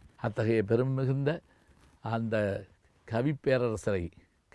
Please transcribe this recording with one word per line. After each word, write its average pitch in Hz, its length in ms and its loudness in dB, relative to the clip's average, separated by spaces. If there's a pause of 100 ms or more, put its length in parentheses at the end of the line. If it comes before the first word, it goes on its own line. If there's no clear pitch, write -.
(160)
அத்தகைய 113 460 0
பெருமை 131 420 0
மிகுந்த 139 360 0 (600)
அந்த 107 640 0 (460)
கவிப்பேரரசரை, 117 1000 0 (440)